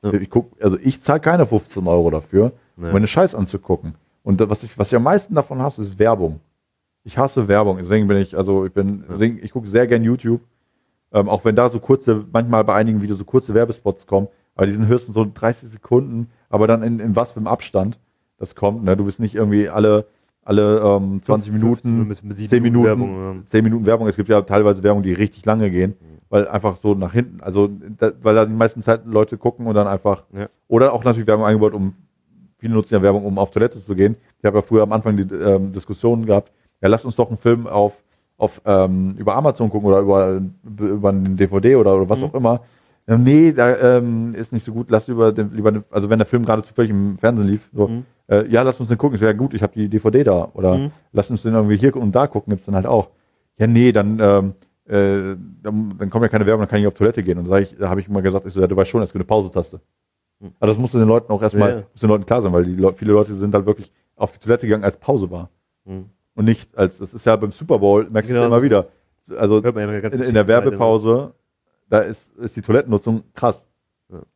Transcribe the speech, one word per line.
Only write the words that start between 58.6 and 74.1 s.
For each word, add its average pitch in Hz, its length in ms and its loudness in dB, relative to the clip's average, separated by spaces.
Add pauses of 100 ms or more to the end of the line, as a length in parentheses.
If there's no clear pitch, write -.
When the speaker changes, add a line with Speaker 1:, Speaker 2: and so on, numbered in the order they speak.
Speaker 2:
du 92 80 -2
weißt 95 140 0
schon, 117 120 0
es 95 120 -4
gibt 92 80 -6
eine 90 60 -6
Pause-Taste. 95 520 -2 (600)
Speaker 1:
Mhm. 98 180 -20
Speaker 2:
Aber 101 80 0
das 107 100 0
muss 117 140 -4
den 120 160 2
Leuten 113 240 2
auch 101 100 -2
erstmal, 104 280 0
Speaker 1:
Ja, 98 80 -4
ja. 92 60 -12 (100)
Speaker 2:
muss - 80 -14
den 113 80 2
Leuten 104 160 2
klar 117 160 0
sein, 98 100 -2
weil 87 140 2
die 90 100 -6
Le-, 92 180 2
viele 104 200 0
Leute 104 220 2
sind 101 180 -4
halt 101 120 2
wirklich 104 260 -4 (260)
auf 101 160 -6
die - 60 -20
Toilette 120 280 0
gegangen, 107 160 0
als 98 140 -2
Pause 104 340 -4
war. 87 180 -14 (360)
Speaker 1:
Mhm. 95 200 -16 (300)
Speaker 2:
Und 107 100 -2
nicht 110 300 -2
als, 95 220 0
das 95 160 -16
ist 110 140 -10
ja 113 80 4
beim 104 160 -4
Super 156 260 -2
Bowl, 101 320 2
merkst 110 220 -4
du - 20 -2
Speaker 1:
Genau. 120 120 2
Speaker 2:
es 120 60 0
ja 117 60 2
immer 123 60 2
wieder. 107 240 2 (500)
Also 107 240 2
Speaker 1:
Hört 120 140 -2
man 104 120 -6
ja 104 120 -6
ganz 104 160 -8
Speaker 2:
in, 127 60 -4
in 123 40 -4
Speaker 1:
bestimmt 120 100 -2
Speaker 2:
der 107 200 4
Speaker 1:
halt 123 100 2
immer. 135 140 2
Speaker 2:
Werbepause, 113 540 0 (560)
da 110 100 2
ist, 104 280 -6 (120)
ist 113 160 -10
die 107 80 -12
Toilettennutzung 113 580 -2 (140)
krass. - 280 -4 (480)